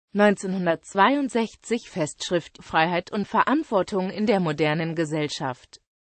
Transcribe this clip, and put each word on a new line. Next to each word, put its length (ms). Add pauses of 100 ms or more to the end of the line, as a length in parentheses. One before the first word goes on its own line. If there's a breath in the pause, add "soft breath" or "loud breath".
(120)
Neunzehnhundertzweiundsechzig 1800
Festschrift 760
Freiheit 480
und 160
Verantwortung 840
in 160
der 140
modernen 540
Gesellschaft. 840 (300)